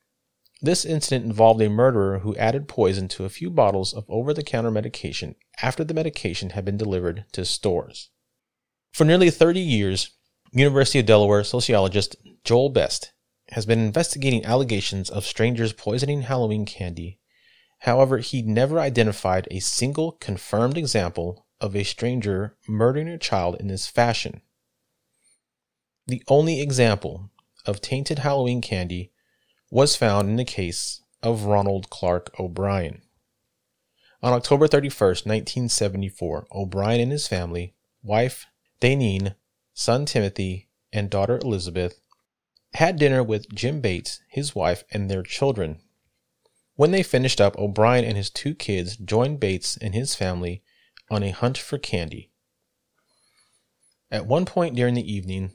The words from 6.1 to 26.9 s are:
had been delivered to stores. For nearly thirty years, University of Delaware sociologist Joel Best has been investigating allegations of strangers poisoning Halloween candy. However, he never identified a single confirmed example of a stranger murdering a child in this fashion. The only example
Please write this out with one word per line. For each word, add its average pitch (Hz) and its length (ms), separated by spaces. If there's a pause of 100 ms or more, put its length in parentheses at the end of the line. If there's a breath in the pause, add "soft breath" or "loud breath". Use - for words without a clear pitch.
had 95 140
been 101 120
delivered 95 560
to 92 120
stores. - 640 (800)
For - 120
nearly 175 260
thirty 170 300
years, 101 500 (420)
University 135 460
of 113 80
Delaware 104 380
sociologist 101 720 (280)
Joel 127 240
Best - 440 (380)
has 107 160
been 113 140
investigating 135 640
allegations 110 640
of - 160
strangers 113 480
poisoning 135 500
Halloween 113 420
candy. 87 540 (640 soft breath)
However, 131 380
he 120 240
never 123 360
identified 110 720
a 92 80
single 147 540
confirmed 117 640
example 92 680 (140)
of 101 140
a 101 80
stranger 104 720 (120)
murdering 127 400
a 165 100
child 90 400
in 98 80
this 98 220
fashion. 117 540 (1600)
The 127 220
only 151 320
example 107 720 (340)